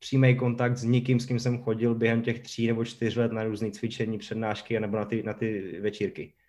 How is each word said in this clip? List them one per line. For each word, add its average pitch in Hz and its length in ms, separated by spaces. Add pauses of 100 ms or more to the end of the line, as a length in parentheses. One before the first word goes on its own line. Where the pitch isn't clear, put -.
přímý 131 360
kontakt 120 420
s - 60
nikým, 123 360
s 120 60
kým 120 140
jsem 123 240
chodil 113 320
během 113 260
těch 117 180
tří - 280
nebo 117 180
čtyř 113 300
let 117 160
na 110 120
různý 110 280
cvičení, 113 460
přednášky 110 640
nebo 107 180
na 104 80
ty, 107 180
na 107 100
ty 98 480
večírky. 101 520 (160)